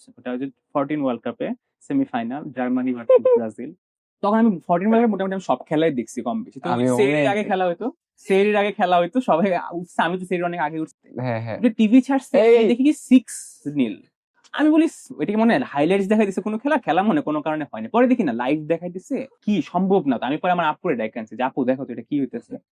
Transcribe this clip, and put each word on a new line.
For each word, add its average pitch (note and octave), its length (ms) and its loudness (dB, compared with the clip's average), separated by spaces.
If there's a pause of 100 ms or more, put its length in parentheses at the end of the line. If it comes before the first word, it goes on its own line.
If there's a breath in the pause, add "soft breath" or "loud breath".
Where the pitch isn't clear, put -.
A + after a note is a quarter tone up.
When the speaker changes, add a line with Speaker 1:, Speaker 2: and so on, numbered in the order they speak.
(180)
Speaker 1:
ওটা B2 120 -10
হচ্ছে B2+ 160 -6 (260)
ফোরটিন D3 300 -2
ওয়ার্ল্ড B2 200 -2
কাপে B2+ 260 -6 (320)
সেমিফাইনাল, C3+ 640 -4
জার্মানি B2+ 500 -4
ভার্সেস B2 280 2
Speaker 2:
<laughs> A#4+ 140 4
Speaker 1:
ব্রাজিল। A#2 360 -6 (480)
তখন G3+ 160 2
আমি A3 300 2
ফোরটিন F3+ 220 0
ওয়ার্ল্ড A3+ 180 4
কাপে A3 40 2
মোটামুটি F#3+ 220 -4
আমি F#3+ 80 -6
সব C3+ 180 -2 (100)
খেলাই D#3+ 220 2
দেখছি A#2+ 320 -6
কম A2+ 220 -6
বেশি। - 160 -18
তো - 100 -6
Speaker 3:
আমি B2 180 0
Speaker 1:
সেরির C3 260 2
Speaker 3:
অনেক D3 120 2
Speaker 1:
আগে G3+ 180 0
খেলা F#3 240 0
হইতো, G3+ 240 -6 (240)
সেরির G3+ 400 2
আগে G3+ 160 0
খেলা F3+ 260 2
হইতো, F3 220 0
সবাই G#3 380 2 (140)
উঠছে, F3+ 300 -4
আমি F3 160 -2
তো F#3 60 -10
সেরির F3+ 200 -2
অনেক F3 160 -4
আগে D#3+ 200 -4
উঠছি। - 400 -12
Speaker 3:
হ্যাঁ, A#2+ 200 -4
হ্যাঁ। A2+ 200 -8
Speaker 1:
যে A#3 100 2
টিভি A3 300 4
ছাড়ছে, C4+ 400 0
Speaker 3:
এই A#3 180 6
Speaker 1:
আমি A3+ 100 4
দেখি A#3+ 160 2
কি D4 80 4
সিক্স - 720 0 (120)
নীল। A#2+ 280 -2 (520)
আমি D4 160 2
বলি, D#4+ 180 4
"স-, - 240 -14
এটা F#3 200 -4
কি G#3 40 -2
মনে A3+ 160 4
হয় C#3 120 2
হাইলাইটস F3 440 0
দেখাই G#3+ 180 4
দিছে F#3+ 160 -4
কোনো G#3 160 -6
খেলা? D4 180 0
খেলা E3 260 0
মনে G3 180 2
কোনো D3+ 220 -4
কারণে D#3 220 -4
হয়নি।" A2+ 240 -10
পরে A#3+ 200 4
দেখি B3 140 2
না, C3+ 100 0
লাইভ B2+ 340 -2
দেখাই E3 240 -4
দিছে। F#3 260 -10 (260)
কি G3+ 200 0
সম্ভব F#3 440 0
না C3 100 2
তো। - 100 -6
আমি C#3+ 100 -2
পরে F3+ 160 -2
আমার F3 140 0
আপুরে D3+ 300 -2
ডাইকা A2 220 -6
আনছি A2 180 -12
যে, A#2+ 60 -4
"আপু, C3 220 -2
দেখো C3 200 -2
তো B2 80 -12
এটা A#2+ 100 -12
কি D3 160 -6
হইতেছে? B2 360 -6 (180)